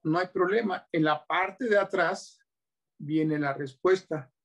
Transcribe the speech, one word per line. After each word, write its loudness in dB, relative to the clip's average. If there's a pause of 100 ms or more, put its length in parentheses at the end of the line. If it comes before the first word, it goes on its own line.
no 0
hay 0
problema. -2
En 0
la 0
parte -4
de 4
atrás -2 (580)
viene 0
la -2
respuesta. -2 (120)